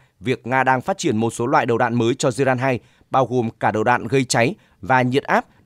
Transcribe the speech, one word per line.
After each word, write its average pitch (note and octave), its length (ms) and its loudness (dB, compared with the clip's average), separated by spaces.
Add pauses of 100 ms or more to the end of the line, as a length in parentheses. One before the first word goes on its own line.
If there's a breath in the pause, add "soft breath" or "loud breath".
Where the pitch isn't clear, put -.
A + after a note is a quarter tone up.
(200 soft breath)
việc A2+ 260 -6
Nga B2+ 180 0
đang C3 160 2
phát F#3+ 180 -6
triển C3 180 -2
một A2+ 140 0
số A#2 160 -4
loại C#3 200 2
đầu A#2 120 0
đạn A#2+ 160 0
mới A#2+ 200 2
cho C#3+ 140 -2
Jiran B2+ 300 0
hai, B2+ 220 -2 (300 soft breath)
bao C3 160 2
gồm A#2 240 -2 (100)
cả A#2 100 2
đầu G#2+ 140 -2
đạn A#2 240 0
gây C3+ 160 0
cháy B2+ 300 0 (260 soft breath)
và B2+ 220 2
nhiệt B2+ 220 0
áp - 220 0 (200 soft breath)